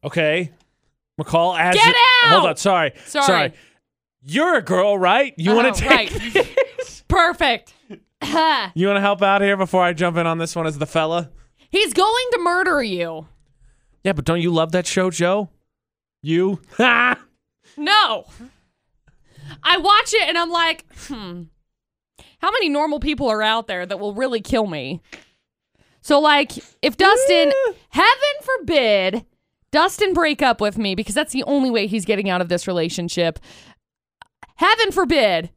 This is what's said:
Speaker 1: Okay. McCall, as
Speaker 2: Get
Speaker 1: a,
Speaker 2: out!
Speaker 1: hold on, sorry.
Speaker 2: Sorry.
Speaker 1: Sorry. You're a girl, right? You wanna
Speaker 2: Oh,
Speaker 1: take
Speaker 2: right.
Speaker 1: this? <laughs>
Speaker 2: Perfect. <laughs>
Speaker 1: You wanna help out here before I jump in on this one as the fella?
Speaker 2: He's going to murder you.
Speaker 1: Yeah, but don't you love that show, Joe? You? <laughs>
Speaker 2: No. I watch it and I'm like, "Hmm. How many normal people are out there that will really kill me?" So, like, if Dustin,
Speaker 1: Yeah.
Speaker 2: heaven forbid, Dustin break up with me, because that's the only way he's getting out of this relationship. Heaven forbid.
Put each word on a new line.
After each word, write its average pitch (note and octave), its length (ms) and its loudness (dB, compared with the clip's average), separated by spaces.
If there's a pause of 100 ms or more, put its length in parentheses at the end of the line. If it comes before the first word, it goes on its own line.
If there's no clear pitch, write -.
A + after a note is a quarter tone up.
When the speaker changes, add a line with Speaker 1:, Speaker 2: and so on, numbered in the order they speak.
Speaker 1:
Okay. D#3 480 -2 (680)
McCall, E3+ 380 0
as - 160 2
Speaker 2:
Get A4 200 6
Speaker 1:
a, A#4+ 40 2 (280)
Speaker 2:
out! A4+ 60 4
Speaker 1:
hold F#4 140 4
on, E3 100 -2
sorry. F3 360 0 (140)
Speaker 2:
Sorry. C#4+ 200 0
Speaker 1:
Sorry. E3 260 2 (720)
You're C4+ 340 0
a G#3+ 60 0
girl, F#3+ 360 0
right? G#3+ 380 2
You F3 180 0
wanna A#3+ 160 4
Speaker 2:
Oh, - 20 -6
Speaker 1:
take - 180 -2
Speaker 2:
right. A3 440 0
Speaker 1:
this? - 720 -2
<laughs> - 40 -20
Speaker 2:
Perfect. D#4+ 680 0 (140)
<laughs> G#3 160 -20 (720)
Speaker 1:
You F3+ 120 0
wanna G3+ 140 0
help G3+ 220 0
out G3 180 2
here G3+ 160 2
before F#3+ 260 0
I F3 120 2
jump E3+ 240 -2
in E3+ 80 0
on E3 100 -2
this E3 180 -8
one E3 120 -4
as D3+ 100 -6
the C#3+ 100 -4
fella? E3 440 -2 (400)
Speaker 2:
He's F#4+ 240 0
going A4+ 380 2
to A#4+ 60 -2
murder F4 440 0
you. E3+ 440 -6 (760)
Speaker 1:
Yeah, F#3+ 80 0
but D3 140 -4
don't E3+ 160 0
you F3 80 0
love D#3+ 220 0
that F3+ 140 -2
show, F#3 240 0
Joe? F3+ 380 -2 (720)
You? F3 380 -2 (180)
<laughs> A#3+ 380 2 (600)
Speaker 2:
No. E4 500 0 (1400)
I F4+ 160 2
watch G4+ 340 2
it G#4 160 0
and E4 80 -2
I'm E4+ 140 -2
like, E4 340 -2 (220)
"Hmm. F#3 380 -12 (960)
How F4 100 -2
many A#4 180 -2
normal D4 320 -2
people C#4 280 -4
are G#3+ 140 -2
out A3 260 -2
there F3+ 180 -6
that F3+ 120 -8
will G3+ 140 -8
really A#3+ 300 -4
kill A3 240 -2
me?" D3+ 340 -8 (1000)
So, C#4+ 180 2
like, D4 320 2 (300)
if C4 160 -2
Dustin, A#4 540 4 (140)
Speaker 1:
Yeah. G#4 60 -2 (180)
Speaker 2:
heaven C5 460 2 (220)
forbid, A3 680 0 (480)
Dustin F#4 400 0
break D4+ 300 0
up B3 180 2
with G#3 160 -2
me, G3+ 180 -4
because G3+ 200 -6
that's D4+ 180 -2
the B3+ 120 -4
only C4 260 0
way A3 160 0
he's G3 180 -4
getting G3 240 -2
out F3+ 140 0
of E3+ 80 -4
this F3 160 -4
relationship. E3+ 720 -4 (1160)
Heaven G#4+ 360 2
forbid. A#3 640 0